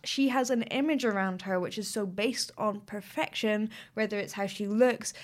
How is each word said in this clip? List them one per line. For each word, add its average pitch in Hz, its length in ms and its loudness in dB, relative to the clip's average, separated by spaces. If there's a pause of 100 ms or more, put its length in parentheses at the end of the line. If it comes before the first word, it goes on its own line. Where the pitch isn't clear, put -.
she 269 260 2
has 254 220 2
an 233 120 2
image 277 400 0
around 190 380 0
her 190 180 0
which 180 200 -4
is 196 80 -4
so 214 180 -2
based 202 500 0
on 208 260 -2
perfection, 214 880 -2 (240)
whether 214 240 0
it's - 140 -6
how 202 120 -2
she 196 220 -4
looks, 233 440 4 (120)